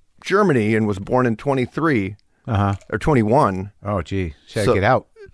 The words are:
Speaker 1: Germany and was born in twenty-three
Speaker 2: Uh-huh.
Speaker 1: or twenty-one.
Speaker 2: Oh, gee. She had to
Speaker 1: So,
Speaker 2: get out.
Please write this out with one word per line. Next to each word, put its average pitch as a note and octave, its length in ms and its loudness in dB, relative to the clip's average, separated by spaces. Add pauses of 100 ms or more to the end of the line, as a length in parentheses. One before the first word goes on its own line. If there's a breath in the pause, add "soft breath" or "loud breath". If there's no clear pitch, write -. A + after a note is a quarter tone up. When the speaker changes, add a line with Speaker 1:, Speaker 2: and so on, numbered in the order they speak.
(240)
Speaker 1:
Germany D3+ 520 2
and A2 120 2
was G2+ 120 -2
born B2 280 0
in A2+ 80 -2
twenty-three C3 800 -2 (320)
Speaker 2:
Uh-huh. G2+ 260 0 (180)
Speaker 1:
or A2 60 -2
twenty-one. G#2+ 720 2 (120)
Speaker 2:
Oh, G2+ 180 -4
gee. F#2 320 -6 (140)
She - 120 -6
had G#2 60 -2
to B2 60 4
Speaker 1:
So, - 20 2
Speaker 2:
get F#2+ 100 0
out. A#2 240 2 (260)